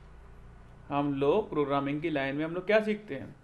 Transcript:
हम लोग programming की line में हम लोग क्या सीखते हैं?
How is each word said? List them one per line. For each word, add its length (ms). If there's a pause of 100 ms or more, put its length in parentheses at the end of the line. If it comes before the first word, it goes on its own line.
(880)
हम 240
लोग 360
programming 520
की 80
line 260
में 100
हम 80
लोग 120
क्या 180
सीखते 320
हैं? 280